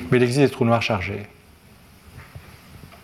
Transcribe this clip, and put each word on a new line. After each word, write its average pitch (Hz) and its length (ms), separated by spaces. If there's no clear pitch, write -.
Mais 123 100
il 123 40
existe 127 180
des 131 80
trous 123 160
noirs 117 180
chargés. 101 440